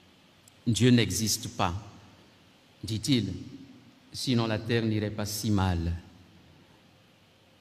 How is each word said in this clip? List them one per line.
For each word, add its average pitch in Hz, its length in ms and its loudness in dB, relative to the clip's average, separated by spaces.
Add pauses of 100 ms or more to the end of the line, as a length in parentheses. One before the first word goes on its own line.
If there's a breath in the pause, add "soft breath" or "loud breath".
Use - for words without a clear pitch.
(680)
Dieu 120 220 4
n'existe 110 680 2
pas », 92 160 0 (1120)
dit-il, « 107 480 0 (800)
sinon 117 340 0
la 107 120 0
terre 113 260 0
n'irait 107 260 0
pas 107 140 -6
si 107 260 -4
mal. » 87 440 2 (1700)